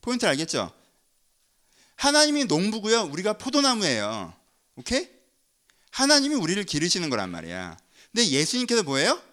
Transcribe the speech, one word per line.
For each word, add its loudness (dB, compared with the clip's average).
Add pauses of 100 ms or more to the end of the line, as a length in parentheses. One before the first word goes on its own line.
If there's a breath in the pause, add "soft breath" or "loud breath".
포인트 -2
알겠죠? 0 (1200 soft breath)
하나님이 4
농부고요. 0
우리가 -4
포도나무예요. -2 (420)
오케이? -4 (840 soft breath)
하나님이 2
우리를 0
기르시는 -2
거란 -2
말이야. -10 (340 soft breath)
근데 2
예수님께서 0
뭐예요? 0 (120)